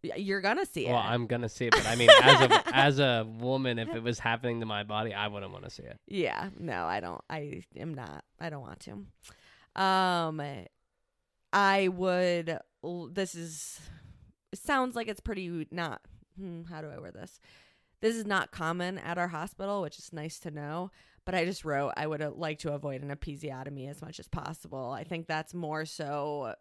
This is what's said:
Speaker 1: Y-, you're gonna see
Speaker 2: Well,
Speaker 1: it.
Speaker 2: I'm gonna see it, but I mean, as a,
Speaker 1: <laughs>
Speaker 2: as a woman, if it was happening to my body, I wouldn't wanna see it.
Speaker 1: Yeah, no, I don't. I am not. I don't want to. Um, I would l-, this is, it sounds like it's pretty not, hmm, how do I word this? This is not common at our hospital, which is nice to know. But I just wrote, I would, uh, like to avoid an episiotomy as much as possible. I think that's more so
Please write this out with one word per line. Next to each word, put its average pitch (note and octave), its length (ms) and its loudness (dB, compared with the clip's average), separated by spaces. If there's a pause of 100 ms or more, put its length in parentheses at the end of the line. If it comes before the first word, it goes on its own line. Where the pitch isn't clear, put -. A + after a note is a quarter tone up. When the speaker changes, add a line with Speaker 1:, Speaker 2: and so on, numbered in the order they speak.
Speaker 1:
Y-, - 140 -6
you're G3 240 -2
gonna A#3+ 240 2
see - 200 -4
Speaker 2:
Well, B2 120 4
Speaker 1:
it. G#2 80 2
Speaker 2:
I'm A#2 220 0
gonna A#2+ 220 -2
see - 180 -2
it, A2+ 40 6
but - 140 6
I A2+ 100 2
mean, A#2+ 140 8 (120)
as - 200 10
a, C3 260 8
Speaker 1:
<laughs> E4+ 80 -2
Speaker 2:
as C#3 240 6
a A#2+ 280 2 (120)
woman, B2+ 400 0
if A2+ 100 -4
it A2+ 140 -4
was A#2 160 0
happening A#2+ 400 0
to A2+ 60 -4
my G#2 180 -2
body, G#2+ 300 -2
I G#2 140 -2
wouldn't G2 240 -8
wanna F#2 180 -14
see - 140 -16
it. - 240 -14
Speaker 1:
Yeah, F#3 420 -2 (100)
no, F#2 260 -4
I F#2 140 -2
don't. F2 300 -8
I D3 340 -8 (120)
am D#3+ 180 -8
not. E2+ 300 -12 (160)
I E3 100 -8
don't C#3+ 120 -10
want - 200 -16
to. - 1000 -12
Um, F3+ 600 2 (1120)
I G3 340 6
would F3+ 680 0 (260)
l-, E3+ 280 -8
this F#3 240 -4
is, E3 440 -12 (720)
it - 80 -12
sounds B3+ 360 0
like A3+ 120 -4
it's G3+ 120 -8
pretty F3 520 -4
not, E3+ 300 -6 (360)
hmm, E3+ 260 -10
how E3 180 -12
do D#3 80 -12
I - 100 -14
word - 140 -16
this? - 260 -18 (640)
This A3+ 140 2
is A3 100 -4
not G3 260 0
common F3 480 -4
at E3+ 180 -6
our F3 100 0
hospital, G3 540 -6
which D3+ 160 -6
is - 160 -18
nice D#3+ 260 -8
to D#3+ 120 -10
know. D3+ 400 -8 (340)
But F#3 100 -4
I E3+ 80 4
just F3 220 -4
wrote, C#3+ 320 0
I D3+ 100 -4
would, D#3 140 -4
uh, D3+ 140 -4
like D#3 240 -6
to D3 140 -4
avoid C#3 280 -6
an C#3+ 80 -8
episiotomy C#3 800 -8
as C#3+ 120 -12
much - 180 -14
as - 100 -18
possible. - 600 -8
I C#3 120 -8
think E3 240 -8
that's D#3 260 -4
more D#3 320 -4
so D3 760 -4